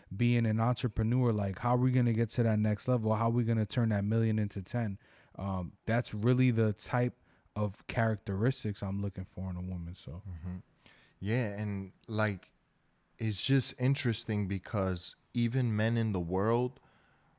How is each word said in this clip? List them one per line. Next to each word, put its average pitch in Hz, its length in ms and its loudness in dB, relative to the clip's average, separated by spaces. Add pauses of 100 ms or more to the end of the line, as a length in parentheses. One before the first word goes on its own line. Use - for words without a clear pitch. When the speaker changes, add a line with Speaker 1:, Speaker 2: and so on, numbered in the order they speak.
(160)
Speaker 1:
being 120 300 2
an 110 160 2
entrepreneur, 120 720 2
like, 101 260 -2
how 123 160 2
are - 20 4
we 127 140 4
gonna 120 220 4
get 113 160 2
to 123 140 0
that 110 160 4
next 107 280 0
level? 110 280 2
How 113 120 2
are 117 40 2
we 120 120 2
gonna 113 220 2
turn 117 240 2
that 101 160 2
million 110 340 2
into 104 220 -2
ten? 104 360 -4 (400)
Um, 92 360 -4 (120)
that's 117 280 -2
really 123 380 4
the 110 200 2
type 123 440 -2 (380)
of 104 340 -4
characteristics 110 920 -2
I'm 98 200 -2
looking 95 240 -4
for 92 240 -8
in 90 80 -6
a 90 40 -6
woman. 90 320 -8
So. 90 320 -12
Speaker 2:
Mm-hmm. 90 340 -8 (640)
Yeah, 110 260 0
and, 101 420 -6 (160)
like, 107 420 -2 (720)
it's 110 260 -2
just 135 340 2
interesting 117 680 0
because 95 680 -4 (200)
even 120 400 0
men 110 200 2
in 113 180 0
the 92 60 0
world, 110 600 0 (600)